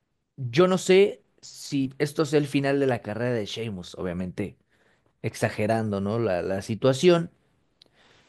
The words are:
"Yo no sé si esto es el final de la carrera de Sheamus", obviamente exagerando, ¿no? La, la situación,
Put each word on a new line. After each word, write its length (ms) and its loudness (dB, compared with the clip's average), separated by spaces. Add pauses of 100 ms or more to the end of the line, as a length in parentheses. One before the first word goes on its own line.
(380)
"Yo 300 2
no 120 4
sé 440 4 (180)
si 580 -4
esto 240 0
es 100 -4
el 140 2
final 320 0
de 80 2
la 140 0
carrera 340 -4
de 100 -2
Sheamus", 500 -10
obviamente 640 -6 (640)
exagerando, 800 -2
¿no? 180 -2
La, 240 0
la 200 -4
situación, 680 2 (960)